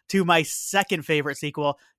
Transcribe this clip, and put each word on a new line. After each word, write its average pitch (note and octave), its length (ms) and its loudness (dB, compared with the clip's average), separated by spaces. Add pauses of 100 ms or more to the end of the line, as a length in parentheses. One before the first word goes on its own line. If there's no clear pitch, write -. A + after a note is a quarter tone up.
(100)
to F#3+ 140 2
my E3 200 4
second - 580 -2
favorite D3 360 -2
sequel, C#3+ 420 -2 (180)